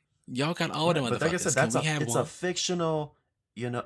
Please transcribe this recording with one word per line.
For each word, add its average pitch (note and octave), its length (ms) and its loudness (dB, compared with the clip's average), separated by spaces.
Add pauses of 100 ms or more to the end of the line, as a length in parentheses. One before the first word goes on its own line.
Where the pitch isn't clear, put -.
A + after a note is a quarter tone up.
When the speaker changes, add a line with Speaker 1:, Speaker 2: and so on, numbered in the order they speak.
(260)
Speaker 1:
Y'all C#3+ 300 0
got E3 160 -2
all D#3+ 160 0
Speaker 2:
Right, E3+ 80 4
Speaker 1:
the D3 60 0
Speaker 2:
but A#2 200 0
like E3 120 2
I - 20 0
Speaker 1:
motherfuckers. E3+ 60 0
Speaker 2:
said, D#3+ 120 0
Speaker 1:
Can C#3 160 4
Speaker 2:
that's F#3+ 60 0
Speaker 1:
we D3 60 2
Speaker 2:
a, D3+ 120 0
Speaker 1:
have D3+ 80 0
Speaker 2:
it's A#2+ 140 0
a - 20 2
Speaker 1:
one? B2 80 2
Speaker 2:
fictional, E3+ 880 -2 (400)
you B2 140 -4
know, A#2+ 160 -4